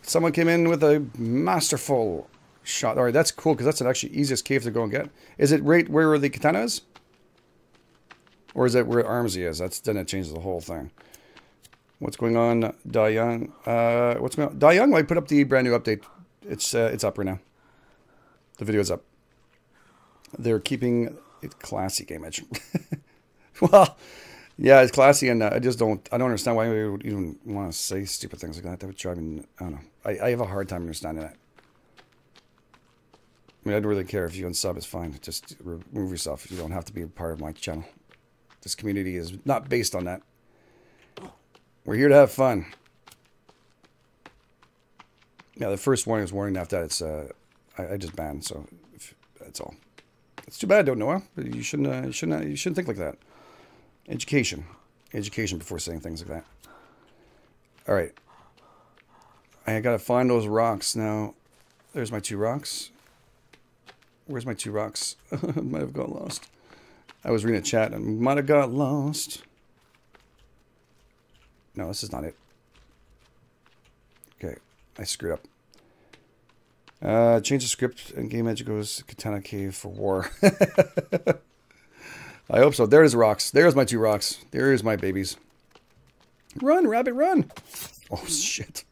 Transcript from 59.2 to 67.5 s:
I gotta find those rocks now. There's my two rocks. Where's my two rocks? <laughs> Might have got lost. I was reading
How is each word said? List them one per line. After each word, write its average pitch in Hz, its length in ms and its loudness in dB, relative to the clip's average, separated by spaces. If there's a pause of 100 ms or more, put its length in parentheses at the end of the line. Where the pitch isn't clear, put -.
I 110 140 -2
gotta 117 220 0
find 123 280 0
those 117 200 2
rocks 110 480 0
now. 107 380 -4 (600)
There's 117 160 -6
my 117 80 -6
two 104 180 -8
rocks. 117 540 -6 (1400)
Where's 127 180 -8
my 123 100 -6
two 107 180 -10
rocks? 107 420 -6 (160)
<laughs> - 320 -4
Might 151 200 -6
have 131 100 -8
got 139 180 -6
lost. - 380 -12 (760)
I 123 60 -4
was 110 140 0
reading 113 160 0